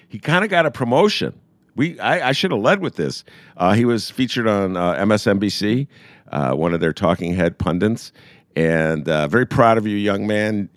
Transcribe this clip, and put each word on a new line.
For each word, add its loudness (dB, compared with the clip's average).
he -14
kinda 0
got 2
a -2
promotion. 0
We, -4
I, 0
I 2
should -2
have -2
led 2
with -8
this. -6
Uh, 2
he 2
was -2
featured -4
on, 0
uh, 0
M 0
S 0
N 4
B -2
C, -2
uh, -2
one -2
of 0
their 0
talking 0
head 0
pundits. -2
And, 0
uh, 0
very 0
proud 4
of 0
you, -2
young 0
man. 0